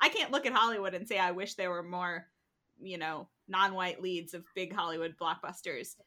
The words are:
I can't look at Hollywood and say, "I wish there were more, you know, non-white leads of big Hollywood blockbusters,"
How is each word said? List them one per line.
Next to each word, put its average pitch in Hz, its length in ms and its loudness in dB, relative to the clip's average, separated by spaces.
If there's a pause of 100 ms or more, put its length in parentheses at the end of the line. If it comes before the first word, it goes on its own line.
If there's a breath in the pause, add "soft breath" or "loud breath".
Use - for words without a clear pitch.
I 294 80 8
can't 339 220 0
look 285 140 2
at 254 80 2
Hollywood 214 420 4
and 185 120 -6
say, 202 120 0
"I 180 120 4
wish 196 240 -4
there 185 160 0
were 175 120 -2
more, 175 440 -4 (520)
you 185 200 -10
know, 156 280 -4 (200)
non-white 190 540 2
leads 175 340 -4
of 170 80 -12 (120)
big 180 180 -4
Hollywood 165 460 -2
blockbusters," 165 760 -6 (120)